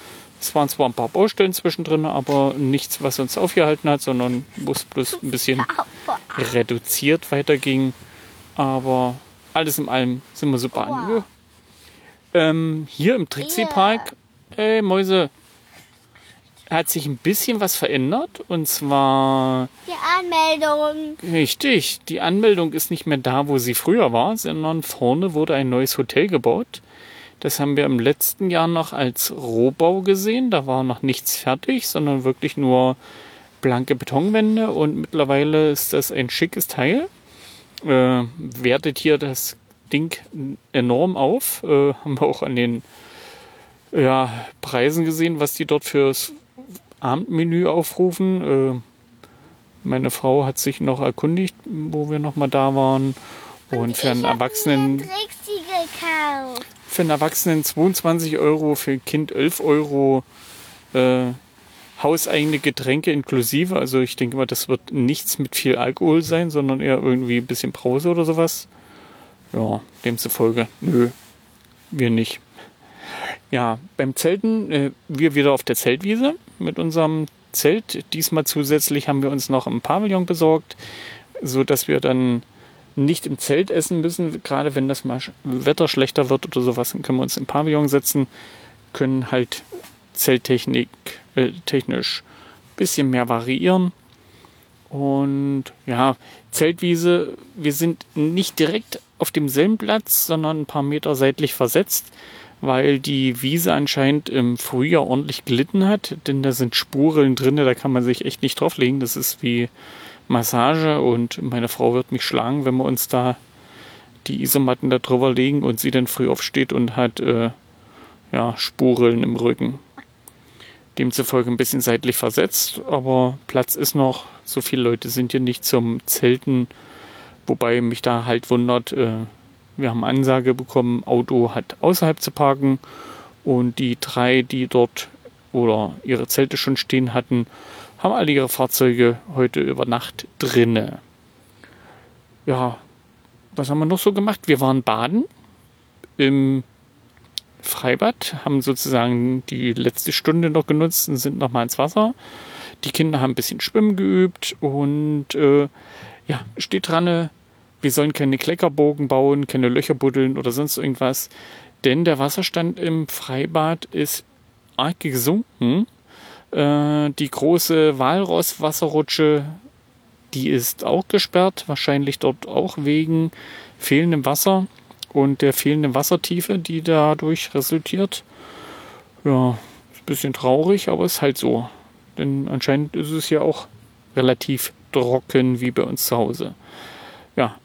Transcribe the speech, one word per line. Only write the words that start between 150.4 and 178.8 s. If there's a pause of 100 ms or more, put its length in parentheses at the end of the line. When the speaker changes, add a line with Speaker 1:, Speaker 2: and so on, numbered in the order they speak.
Speaker 1:
noch
genutzt
und
sind
noch
mal
ins
Wasser. (680)
Die
Kinder
haben
ein
bisschen
Schwimmen
geübt
und,
äh, (600)
ja, (180)
steht
dran, (500)
wir
sollen
keine
Kleckerbogen
bauen,
keine
Löcher
buddeln
oder
sonst
irgendwas, (540)
denn
der
Wasserstand
im
Freibad
ist (520)
arg
gesunken. (640)
Äh,
die
große
Walross-Wasserrutsche, (920)
die
ist
auch
gesperrt,
wahrscheinlich
dort
auch
wegen (480)
fehlendem
Wasser (460)
und
der
fehlenden
Wassertiefe,
die
dadurch
resultiert. (1000)